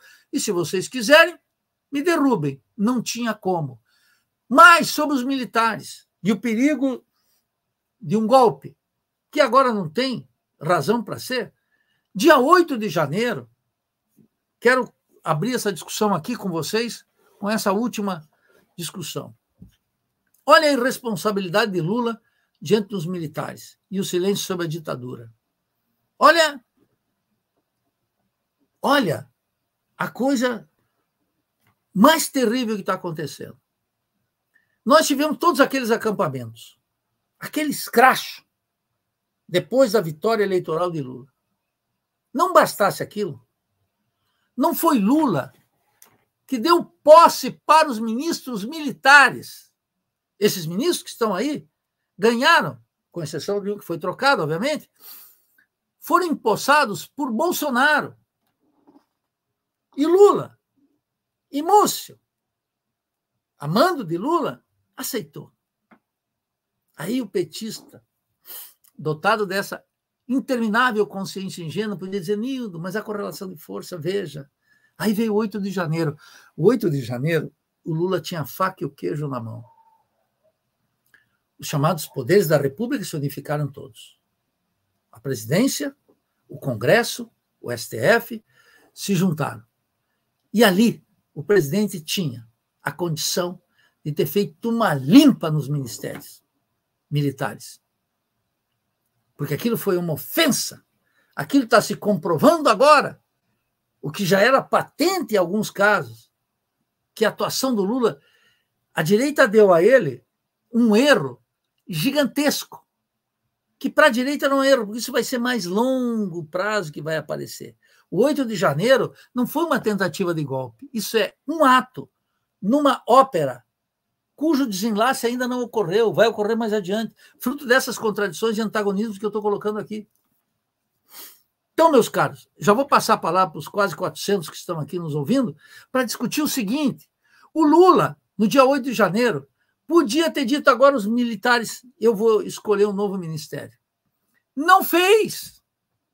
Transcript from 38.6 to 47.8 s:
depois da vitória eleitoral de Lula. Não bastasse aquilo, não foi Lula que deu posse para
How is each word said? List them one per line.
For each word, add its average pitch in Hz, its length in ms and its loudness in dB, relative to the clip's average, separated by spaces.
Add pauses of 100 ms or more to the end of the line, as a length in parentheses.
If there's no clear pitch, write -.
depois 208 440 2
da 220 80 2
vitória 208 420 -2
eleitoral 180 480 -2
de 160 100 -6
Lula. 127 300 -14 (1000)
Não 359 180 0
bastasse 202 500 2
aquilo, 160 400 -8 (1160)
não 311 180 0
foi 320 240 2
Lula 202 540 2 (920)
que 262 120 -6
deu 330 260 2
posse 311 680 6 (140)
para 311 220 4